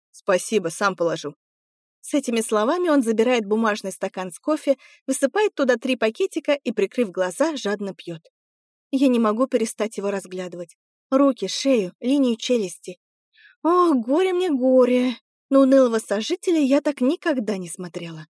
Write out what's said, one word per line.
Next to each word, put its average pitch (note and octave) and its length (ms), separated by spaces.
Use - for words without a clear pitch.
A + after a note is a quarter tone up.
"Спасибо, G3 560
сам F#3+ 280
положу". D#3+ 380
С - 120
этими B3 280
словами B3+ 480
он D4 120
забирает A3+ 460
бумажный G#3+ 440
стакан F#3+ 400
с - 60
кофе, D4 400
высыпает C#4 480
туда B3+ 220
три B3+ 180
пакетика C#4+ 580
и, C4+ 180
прикрыв G#3 380
глаза, F#3 480
жадно G3+ 380
пьёт. E3 260
Я C#4 160
не B3 100
могу A3+ 300
перестать A3 500
его G3+ 140
разглядывать. F#3 680
Руки, C4+ 380
шею, A3+ 520
линию B3+ 360
челюсти. G#3 640
Ох, E4+ 320
горе C#4 360
мне, F4+ 200
горе. B3 640
На C4+ 120
унылого C4 360
сожителя D#4 640
я C#4 220
так C#4+ 200
никогда B3 560
не F#3 100
смотрела. E3+ 680